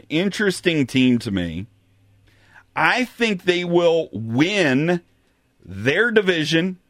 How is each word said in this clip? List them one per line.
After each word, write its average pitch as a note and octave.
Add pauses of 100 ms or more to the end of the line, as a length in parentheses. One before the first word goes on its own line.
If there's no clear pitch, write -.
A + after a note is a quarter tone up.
interesting F3
team B2+
to A2+
me. F2+ (1080)
I F3+
think A3
they F3
will E3+
win D3+ (600)
their C3+
division F3+ (120)